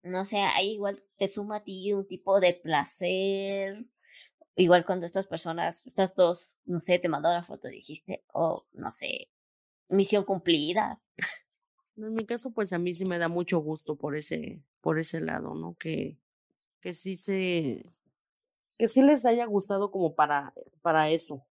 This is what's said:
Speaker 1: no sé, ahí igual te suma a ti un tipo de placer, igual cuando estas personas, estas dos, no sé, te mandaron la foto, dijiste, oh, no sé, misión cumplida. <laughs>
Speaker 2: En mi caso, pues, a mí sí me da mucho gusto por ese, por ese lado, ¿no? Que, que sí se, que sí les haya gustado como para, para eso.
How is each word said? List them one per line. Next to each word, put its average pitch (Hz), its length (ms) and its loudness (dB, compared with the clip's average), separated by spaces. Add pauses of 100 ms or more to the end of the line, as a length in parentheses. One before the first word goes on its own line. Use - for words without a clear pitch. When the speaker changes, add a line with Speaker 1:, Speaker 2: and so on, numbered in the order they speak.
Speaker 1:
no 185 220 -4
sé, 208 160 -2
ahí 196 340 2
igual 202 300 -6 (140)
te 196 100 0
suma 208 300 -6
a 208 60 -12
ti 190 300 -6
un 196 140 -4
tipo 190 320 2
de 175 140 6
placer, 196 1300 -2 (680)
igual 175 300 8
cuando 180 200 -2
estas 190 220 -4
personas, 165 580 -4
estas 190 300 0
dos, 180 480 2
no 175 160 -2
sé, 175 180 2
te 175 100 -2
mandaron 160 300 2
la 175 60 -6
foto, - 240 -14
dijiste, - 640 -12
oh, - 400 -2
no - 200 -10
sé, - 400 -8 (560)
misión 196 360 4
cumplida. 170 800 0 (160)
<laughs> - 280 -8 (500)
Speaker 2:
En 220 180 -8
mi 220 120 -2
caso, 233 260 -6
pues, 202 200 -4
a 175 60 -2
mí 175 160 -2
sí 190 100 -2
me 175 140 -2
da 170 100 0
mucho 170 300 0
gusto 151 380 -4
por 147 200 -6
ese, 156 480 -6 (160)
por 160 180 0
ese 160 220 2
lado, 156 340 -6
¿no? 165 240 -10
Que, 156 400 -6 (600)
que 180 140 -10
sí 190 220 -6
se, 180 680 -2 (920)
que 226 100 4
sí 269 140 6
les 277 240 6
haya 240 200 2
gustado 202 460 0
como 170 240 0
para, 147 380 2 (280)
para 156 280 4
eso. 160 400 0